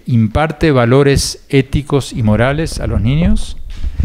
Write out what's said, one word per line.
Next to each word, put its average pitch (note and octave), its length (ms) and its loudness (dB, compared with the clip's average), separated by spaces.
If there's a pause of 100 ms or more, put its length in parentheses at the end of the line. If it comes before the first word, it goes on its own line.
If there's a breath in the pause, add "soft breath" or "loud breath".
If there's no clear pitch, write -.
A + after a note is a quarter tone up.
imparte D3 640 0
valores C3 760 2
éticos C#3 640 -2
y D3+ 100 -4
morales B2 560 0
a - 80 -6
los A2 120 -2
niños, E3 580 0 (480 loud breath)